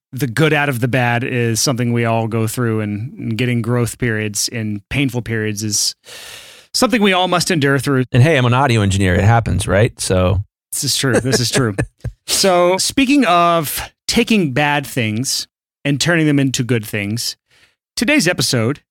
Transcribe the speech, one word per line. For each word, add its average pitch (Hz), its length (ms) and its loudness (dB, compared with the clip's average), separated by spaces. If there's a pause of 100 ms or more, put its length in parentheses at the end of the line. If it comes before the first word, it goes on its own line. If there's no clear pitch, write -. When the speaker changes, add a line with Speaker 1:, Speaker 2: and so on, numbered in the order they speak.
(120)
Speaker 1:
the 135 160 -6
good 151 260 0
out 143 160 0
of 127 100 -4
the 131 80 0
bad 120 380 0
is 120 360 -2
something 120 320 0
we 117 120 0
all 113 220 0
go 110 200 -2
through, 113 320 -2
and, 104 400 -6
and 117 180 -6
getting 120 240 0
growth 117 380 -2
periods 107 500 -4
and 107 400 -6
painful 123 320 -2
periods 107 400 -4
is 107 320 -4 (800)
something 233 280 2
we 196 120 4
all 185 140 2
must 175 240 0
endure 143 280 2
through. 131 320 0
Speaker 2:
And 123 120 4
hey, 156 140 4
I'm 127 80 2
an 120 80 4
audio 123 280 2
engineer. 95 320 2
It 87 120 2
happens, 104 420 2
right? 98 320 2
So 92 440 0 (300)
Speaker 1:
This - 120 -6
is 135 100 -2
true. 127 240 0
This 123 200 0
is 117 120 -2
true. 110 280 0
Speaker 2:
<laughs> - 60 -2 (420)
Speaker 1:
So 180 520 2
speaking 269 460 2
of 170 540 2 (280)
taking 214 440 2
bad 147 360 0
things 113 600 -4 (360)
and 139 180 0
turning 160 240 2
them 147 140 4
into 135 240 0
good 117 200 -2
things, 107 540 -6 (580)
today's 240 320 2
episode 135 640 0